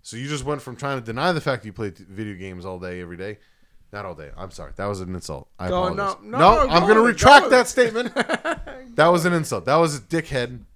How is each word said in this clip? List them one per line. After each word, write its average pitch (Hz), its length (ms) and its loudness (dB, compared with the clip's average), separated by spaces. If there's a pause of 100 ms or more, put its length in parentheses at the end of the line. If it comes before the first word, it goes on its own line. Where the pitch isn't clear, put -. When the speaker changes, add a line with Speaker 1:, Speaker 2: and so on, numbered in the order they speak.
Speaker 1:
So - 140 -16
you 131 120 -10
just 143 160 -6
went 143 180 -4
from 123 140 -14
trying 139 240 -6
to 113 40 -14
deny 127 280 -2
the 160 80 0
fact 127 220 -2
that 113 40 -14
you 104 60 -12
play 104 180 -6
t-, 92 180 -20
video 101 280 -10
games 90 300 -12
all 92 120 -10
day, 90 220 -10
every 87 160 -12
day. 104 220 -10 (540)
Not 101 120 -10
all 90 100 -10
day. 73 220 -16
I'm 92 140 -14
sorry. 71 260 -16
That 98 100 -6
was 101 140 -4
an 92 140 -8
insult. 78 340 -10 (100)
I 92 100 -6
Speaker 2:
Go, 180 160 0
Speaker 1:
apologize. 190 380 -4
Speaker 2:
no, 214 80 -20
no, 247 80 -6
Speaker 1:
No, 196 280 6
Speaker 2:
no, 139 60 -4
Speaker 1:
I'm 170 100 4
Speaker 2:
go 180 60 2
Speaker 1:
gonna 220 140 6
Speaker 2:
with 240 80 4
it, 196 40 -2
Speaker 1:
retract 285 320 8
Speaker 2:
go - 40 0
Speaker 1:
that 254 80 6
Speaker 2:
with 240 80 2
it. - 40 -8 (420)
Speaker 1:
statement. - 20 -
Speaker 2:
<laughs> 262 840 -6
Speaker 1:
That 156 120 6
was 175 160 4
an 175 80 2
insult. 139 320 -2
That 139 120 2
was 160 200 2
a 123 40 -10
dickhead 127 600 -6 (160)